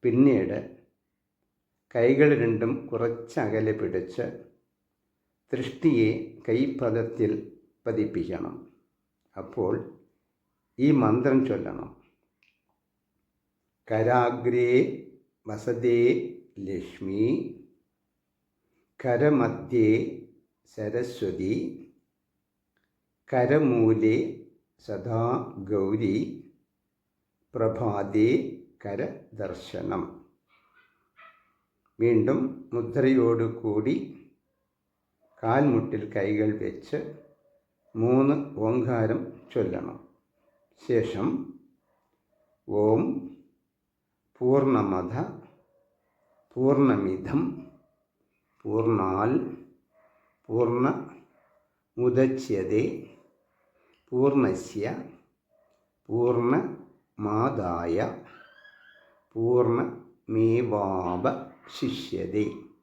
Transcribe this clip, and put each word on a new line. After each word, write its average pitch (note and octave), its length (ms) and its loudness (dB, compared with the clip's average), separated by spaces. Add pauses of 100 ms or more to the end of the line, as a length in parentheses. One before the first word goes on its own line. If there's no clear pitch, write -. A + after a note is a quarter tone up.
പിന്നീട് B2 540 2 (1400)
കൈകൾ C3+ 340 6 (140)
രണ്ടും A#2 300 0 (160)
കുറച്ചകലെ A2 920 -2
പിടിച്ച് F2+ 440 -4 (1300)
ദൃഷ്ടിയെ B2 580 2 (360)
കൈപ്പദത്തിൽ A#2 840 0 (540)
പതിപ്പിക്കണം. F#2+ 720 -4 (800)
അപ്പോൾ F#2+ 360 -2 (1040)
ഈ C3+ 100 4 (140)
മന്ത്രം B2 360 4 (100)
ചൊല്ലണം. - 420 -4 (2000)
കരാഗ്രേ A#2+ 840 2 (760)
വസതേ A#2 520 0 (680)
ലക്ഷ്മി, F#2+ 560 -4 (1800)
കരമധ്യേ A#2+ 880 2 (840)
സരസ്വതി, G#2+ 800 -4 (1800)
കരമൂലേ A#2+ 880 4 (680)
സദാ A2+ 400 -4 (460)
ഗൗരി, G2+ 460 0 (1400)
പ്രഭാതേ A2 760 0 (540)
കരദർശനം. G2 1160 -8 (2000)
വീണ്ടും A#2 360 4 (360)
മുദ്രയോടുകൂടി A#2 1200 0 (1500)
കാൽമുട്ടിൽ A#2 600 2 (120)
കൈകൾ G#2+ 360 0 (140)
വെച്ച് - 340 -8 (1040)
മൂന്ന് C3 320 4 (320)
ഓംകാരം A#2 540 0 (320)
ചൊല്ലണം. F#2 460 -4 (880)
ശേഷം A2 400 0 (1600)
ഓം A2 180 4 (1400)
പൂർണ്ണമദ A2+ 760 2 (1400)
പൂർണ്ണമിദം B2+ 880 2 (1200)
പൂർണ്ണാൽ G#2+ 720 0 (1160)
പൂർണ്ണമുദച്യതേ A#2+ 2500 -2 (1200)
പൂർണ്ണസ്യ B2 800 0 (1200)
പൂർണ്ണമാദായ A2 1900 -2 (1400)
പൂർണ്ണമേവാവശിഷ്യതേ. G#2+ 3250 -2 (360)